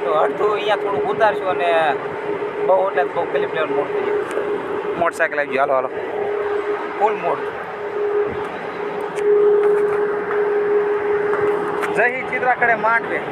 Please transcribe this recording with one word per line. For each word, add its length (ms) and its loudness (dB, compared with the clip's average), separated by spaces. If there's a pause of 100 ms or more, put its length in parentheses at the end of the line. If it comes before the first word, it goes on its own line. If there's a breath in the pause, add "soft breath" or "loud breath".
તો 80 0
અડધું 400 2
અહીંયા 220 0
થોડુંક 280 -2
ઉતારશું 460 2
અને 460 2 (680)
બહુ 240 4
એટલે 140 0
બહુ 220 -2
ક્લિપ 280 -2
લેવાનું 220 -2
મોડ 120 0
થઈ 180 -2
ગયું. 960 -4
મોટરસાઇકલ 400 0
આવી 80 -2
ગયું, 120 0
હાલો, 140 2
હાલો. 160 2 (1080)
ફૂલ 140 4
મોડ. 240 -2 (4000)
જય 80 2
હિન્દ 260 0
ચિત્રાખડે 460 2
માંડવે. 440 0 (120)